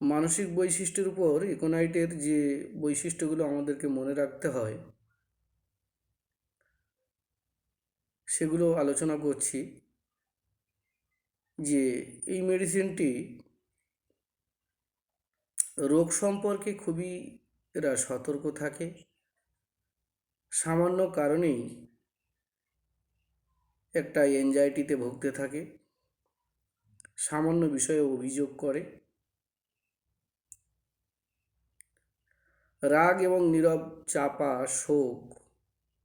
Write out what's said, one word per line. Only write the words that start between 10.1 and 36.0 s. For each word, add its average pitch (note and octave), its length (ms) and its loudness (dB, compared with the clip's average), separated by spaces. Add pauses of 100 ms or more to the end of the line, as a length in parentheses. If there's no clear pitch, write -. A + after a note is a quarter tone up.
যে C#3+ 260 0 (420)
এই F#3 160 -2
মেডিসিনটি F#3 1000 0 (2500)
রোগ D#3 340 2
সম্পর্কে G3+ 640 -2
খুবই F3+ 680 -8 (360)
এরা D3 200 -2
সতর্ক C#3+ 560 -4
থাকে, D3+ 540 -8 (1500)
সামান্য F3+ 560 2
কারণেই D3+ 800 0 (2000)
একটা D#3 280 0
অ্যাংজাইটিতে C#3 760 4
ভুগতে B2+ 360 -4
থাকে, C#3 460 -8 (1400)
সামান্য E3 480 2
বিষয়ে D3+ 360 0
অভিযোগ C3 560 -2
করে, D3 440 -6 (3750)
রাগ E3 400 6
এবং F3+ 300 4
নীরব D#3+ 560 2
চাপা C#3 600 0
শোক, - 720 -2 (640)